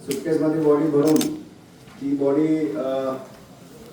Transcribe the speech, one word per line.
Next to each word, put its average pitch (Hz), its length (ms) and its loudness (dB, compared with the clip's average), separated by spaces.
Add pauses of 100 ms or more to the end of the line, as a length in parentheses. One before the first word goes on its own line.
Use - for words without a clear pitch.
सुटकेसमध्ये 156 600 -2
बॉडी 147 260 4
भरून 147 320 4 (840)
ती 139 140 -2
बॉडी, 147 600 0
अ, 131 380 -4 (800)